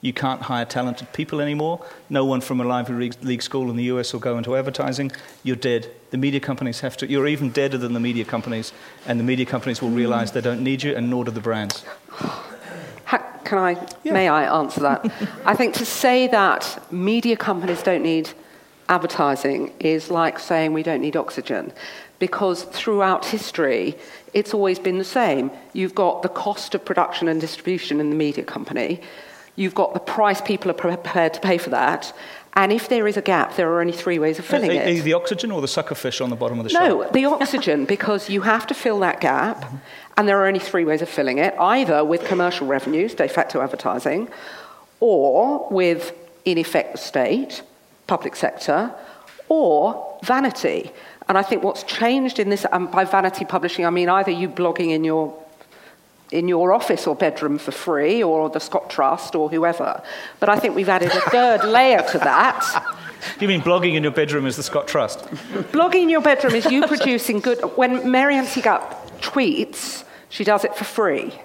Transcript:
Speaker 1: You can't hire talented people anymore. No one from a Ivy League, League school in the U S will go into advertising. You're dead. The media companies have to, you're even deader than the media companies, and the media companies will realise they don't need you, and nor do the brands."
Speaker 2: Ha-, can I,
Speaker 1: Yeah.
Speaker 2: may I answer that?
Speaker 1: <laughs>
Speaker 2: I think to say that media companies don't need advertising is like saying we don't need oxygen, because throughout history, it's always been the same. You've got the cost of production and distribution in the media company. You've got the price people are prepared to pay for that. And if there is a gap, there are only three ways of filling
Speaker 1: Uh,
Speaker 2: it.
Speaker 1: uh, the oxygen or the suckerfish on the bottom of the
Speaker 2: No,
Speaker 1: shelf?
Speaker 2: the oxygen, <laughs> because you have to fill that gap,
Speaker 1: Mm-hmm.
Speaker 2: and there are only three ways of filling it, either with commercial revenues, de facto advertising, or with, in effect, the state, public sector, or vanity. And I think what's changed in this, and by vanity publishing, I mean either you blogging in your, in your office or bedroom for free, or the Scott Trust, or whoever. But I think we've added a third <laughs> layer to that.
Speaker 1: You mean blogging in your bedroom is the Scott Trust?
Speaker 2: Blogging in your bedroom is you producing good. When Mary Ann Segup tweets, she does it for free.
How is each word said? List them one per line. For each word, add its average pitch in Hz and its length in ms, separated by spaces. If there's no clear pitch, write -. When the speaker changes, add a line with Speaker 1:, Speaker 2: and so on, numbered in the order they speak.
Speaker 1:
You 131 100
can't 131 300
hire 120 240
talented 123 480
people 147 260
anymore. 151 440
No 139 160
one 131 160
from 127 180
a 123 80
Ivy 123 240
League, 120 300
League 123 200
school 131 280
in 117 60
the 120 80
U 123 140
S 117 140
will 120 80
go 120 180
into 117 160
advertising. 135 560
You're 127 140
dead. 117 340
The 131 80
media 139 200
companies 131 420
have 127 180
to, 135 120
you're 139 160
even 147 240
deader 135 280
than 120 160
the 117 60
media 117 240
companies, 113 480
and 120 120
the 117 60
media 127 220
companies 123 360
will 120 80
realise 117 420
they 123 100
don't 123 200
need 131 200
you, 143 120
and 120 160
nor 123 140
do 120 80
the 110 80
brands." 107 420
Speaker 2:
Ha-, - 180
can 202 140
I, 175 280
Speaker 1:
Yeah. 254 80
Speaker 2:
may 190 160
I 151 140
answer - 200
that? 143 240
Speaker 1:
<laughs> - 160
Speaker 2:
I 208 100
think 233 200
to 240 120
say 254 420
that - 640
media 220 440
companies 180 460
don't 175 200
need 160 280
advertising 143 920
is 160 300
like 165 280
saying 160 340
we 156 100
don't 156 180
need 147 160
oxygen, 131 560
because 180 460
throughout 196 640
history, 143 680
it's 208 220
always 196 240
been 185 200
the 190 60
same. 156 460
You've 185 220
got 190 280
the 180 60
cost - 460
of - 100
production 175 440
and 160 120
distribution 160 600
in 151 100
the 147 60
media 147 280
company. - 560
You've 185 180
got - 200
the 175 60
price 202 400
people 190 300
are 170 40
prepared 175 600
to - 60
pay 185 180
for 170 120
that. 135 420
And 196 180
if 226 160
there 226 200
is 202 80
a 202 60
gap, 175 340
there 170 160
are 170 80
only 170 120
three 170 260
ways 156 200
of 185 60
filling 233 260
Speaker 1:
Uh, 175 40
Speaker 2:
it. 170 260
Speaker 1:
uh, 147 40
the 160 100
oxygen 185 360
or 180 100
the 135 60
suckerfish - 560
on 127 80
the 120 60
bottom 117 220
of 113 80
the - 60
Speaker 2:
No, 339 300
Speaker 1:
shelf? - 100
Speaker 2:
the 262 140
oxygen, 269 580
<laughs> 202 120
because 202 340
you 196 120
have 220 240
to 294 80
fill 220 260
that 180 200
gap, 139 420
Speaker 1:
Mm-hmm. 131 140
Speaker 2:
and 208 100
there 202 120
are 190 60
only 190 140
three 180 240
ways 156 180
of 170 60
filling 131 300
it, 175 200
either 175 460
with 170 200
commercial 175 420
revenues, 151 480
de 139 140
facto - 320
advertising, 135 680
or 208 720
with, 175 420
in 185 140
effect, 160 340
the - 60
state, 151 640
public - 300
sector, 170 540
or 214 720
vanity. 247 680
And 190 80
I 196 60
think 196 220
what's - 180
changed 254 560
in 202 120
this, - 220
and 180 180
by 190 140
vanity 190 400
publishing, 175 400
I 170 60
mean 175 180
either 190 220
you 170 180
blogging 170 420
in 160 140
your, 160 300
in 170 180
your 180 240
office - 340
or 156 100
bedroom 147 420
for 139 140
free, 165 500
or 160 260
the 156 120
Scott - 300
Trust, 135 440
or 156 160
whoever. 165 500
But 202 80
I 208 120
think 190 160
we've 185 120
added 180 240
a 180 80
third 240 340
<laughs> 220 140
layer 254 240
to 180 60
that. 147 760
Speaker 1:
You 202 80
mean 185 120
blogging 175 360
in 151 80
your 147 80
bedroom 143 340
is 127 100
the 147 60
Scott - 240
Trust? 117 320
Speaker 2:
Blogging 349 300
in 339 80
your 320 120
bedroom 269 320
is 233 120
you 294 200
producing 254 540
good. 240 180
When 254 340
Mary 269 260
Ann 262 100
Segup 220 360
tweets, - 840
she - 160
does 208 200
it - 120
for - 80
free. - 480